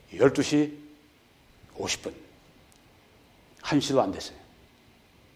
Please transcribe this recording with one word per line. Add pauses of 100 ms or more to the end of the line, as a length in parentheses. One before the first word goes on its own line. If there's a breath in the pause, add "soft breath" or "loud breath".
(140)
열두
시 (2750)
한
시도
안
됐어요. (1000)